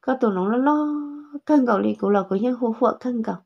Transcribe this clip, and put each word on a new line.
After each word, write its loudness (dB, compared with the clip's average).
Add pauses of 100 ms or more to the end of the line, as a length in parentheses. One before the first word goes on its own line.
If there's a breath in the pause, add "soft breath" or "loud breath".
có -2
tù 4
nóng 0
lo 0
lo, 2 (580)
cân 4
gạo 2
đi, 0
cô 0
lò, 2
cô 0
nhớ 0
hùa 0
hùa 2
cân -4
gạo. -6